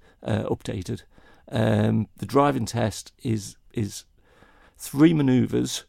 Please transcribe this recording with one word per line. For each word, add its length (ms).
uh, 200
updated. 600
Um, 560
the 80
driving 400
test 480
is, 320
is 320
three 360
manoeuvres. 760